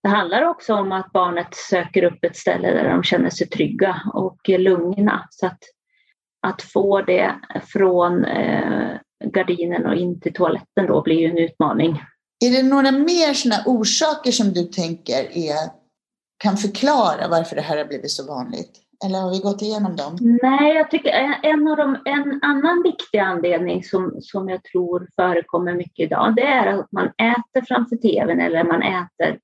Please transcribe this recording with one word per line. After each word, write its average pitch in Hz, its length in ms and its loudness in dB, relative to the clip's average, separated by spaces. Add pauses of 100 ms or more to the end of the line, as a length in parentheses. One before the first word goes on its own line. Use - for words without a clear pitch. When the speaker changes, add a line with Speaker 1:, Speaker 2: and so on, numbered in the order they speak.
Speaker 1:
Det 202 60 2
handlar 202 400 2
också 311 240 -4
om 196 180 -2
att 190 200 -6
barnet 175 440 0
söker 180 480 0
upp 175 220 0
ett 170 120 -4
ställe 180 360 0
där - 160 0
de 175 140 2
känner - 260 2
sig - 200 -4
trygga 175 520 -2 (120)
och 190 340 -4
lugna. 185 840 2
Så - 160 -6
att, 180 140 -6 (880)
att - 140 -6
få 196 400 2
det 185 340 2 (300)
från, 180 600 2
eh, - 680 -2 (340)
gardinen 175 600 -2
och - 100 0
in 175 240 -2
till 160 140 -6
toaletten 180 540 -2
då 156 140 2
blir 160 180 2
ju 165 100 2
en 170 80 -2
utmaning. 160 640 0 (440)
Speaker 2:
Är 247 60 4
det 262 120 4
några 269 280 4
mer 311 420 2
såna 233 220 0 (100)
orsaker 254 680 0
som 202 220 0
du 175 100 -2
tänker 165 720 -6
är, 156 200 -4 (840)
kan 202 140 2
förklara 208 680 0
varför 165 280 0
det 156 60 -4
här 151 160 -4
har 151 80 -4
blivit 143 260 -10
så 139 160 -8
vanligt? 131 440 -10 (340)
Eller 190 140 -2
har 185 120 -2
vi 190 80 -2
gått 202 220 -4
igenom 208 340 -4
dem? 147 220 -8 (240)
Speaker 1:
Nej, 277 340 4
jag 311 160 2
tycker - 180 0
en, 277 240 0 (100)
en 311 240 4
av 302 100 2
de, 269 280 0
en 277 360 -2
annan 294 420 2
viktig - 360 0
anledning 175 640 0
som, 185 380 -4
som 190 280 -8
jag 185 140 -6
tror 180 520 -2
förekommer 175 580 0
mycket 175 320 -4
idag, 220 300 2
det 240 60 4
är 254 260 2
att 196 240 -2
man 190 160 -2
äter 240 600 -2
framför 247 280 -2
T 226 320 2
V:n 170 120 0
eller 170 240 0
man 170 180 0
äter 175 640 -2